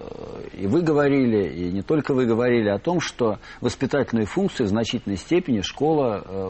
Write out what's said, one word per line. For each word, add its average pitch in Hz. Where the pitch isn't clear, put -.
э, -
и 98
вы 147
говорили, 139
и 87
не 98
только 151
вы 127
говорили 117
о 98
том, 170
что 110
воспитательную 117
функцию 175
в 92
значительной 107
степени 151
школа, 131
э, 95